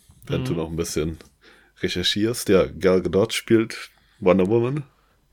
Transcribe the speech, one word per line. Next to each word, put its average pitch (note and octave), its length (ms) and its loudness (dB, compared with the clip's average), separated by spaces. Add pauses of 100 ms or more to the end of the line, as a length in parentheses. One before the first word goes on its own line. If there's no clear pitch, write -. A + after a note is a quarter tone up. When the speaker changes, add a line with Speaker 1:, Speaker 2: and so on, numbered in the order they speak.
(260)
Speaker 1:
Wenn E2+ 160 -4
Speaker 2:
Mhm. - 40 -6
Speaker 1:
du F2+ 80 -4
noch E2 160 -4
ein D#2+ 60 -8
bisschen D#2+ 420 -4 (600)
recherchierst. F#2+ 680 -2
Ja, F#2 180 4
Gal F2 360 2
Gadot F#2 300 0
spielt - 580 0 (300)
Wonder F#2 280 4
Woman. A#2+ 340 0 (500)